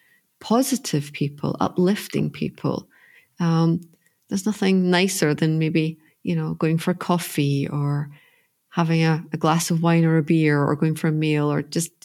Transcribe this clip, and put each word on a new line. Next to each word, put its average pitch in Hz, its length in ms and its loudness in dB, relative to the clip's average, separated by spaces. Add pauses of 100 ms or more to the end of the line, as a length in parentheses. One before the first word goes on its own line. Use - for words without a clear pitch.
(400)
positive 220 720 0
people, - 480 -4
uplifting 180 720 0
people. - 580 -6 (500)
Um, 165 440 2 (480)
there's 196 160 -4
nothing 190 420 2
nicer 180 460 2
than 156 240 0
maybe, 160 400 -2 (240)
you 175 120 -4
know, 160 200 -4
going 165 240 0
for 185 140 -2
a - 20 2 (160)
coffee 143 580 0
or 143 400 -4 (600)
having 165 340 0
a, 160 180 2 (120)
a - 20 -4
glass 165 340 0
of 165 120 0
wine 170 240 4
or 160 100 4
a 160 60 2
beer 151 420 2
or 147 120 2
going 160 180 0
for 165 140 -4
a 156 40 0
meal 151 400 0
or 147 80 0
just, 165 300 -4 (140)